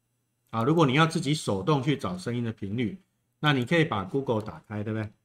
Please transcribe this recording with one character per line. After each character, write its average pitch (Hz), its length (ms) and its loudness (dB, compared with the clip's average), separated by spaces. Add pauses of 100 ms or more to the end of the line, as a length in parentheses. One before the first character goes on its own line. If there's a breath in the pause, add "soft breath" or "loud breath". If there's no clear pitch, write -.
(500)
啊， 113 140 -2
如 147 100 4
果 165 120 6
你 123 80 2
要 160 120 6
自 160 140 -2
己 139 160 0
手 101 260 -2
动 139 220 2
去 139 140 2
找 90 200 -6
声 120 160 -6
音 120 80 -2
的 113 120 -4
频 101 240 -6
率， 98 240 -2 (380)
那 151 120 4
你 127 140 2
可 170 120 2
以 156 60 4
把 104 220 0
Google 120 360 -2
打 - 200 -12
开， 104 200 -8
对 110 120 -4
不 110 60 -4
对？ 107 120 -6 (140)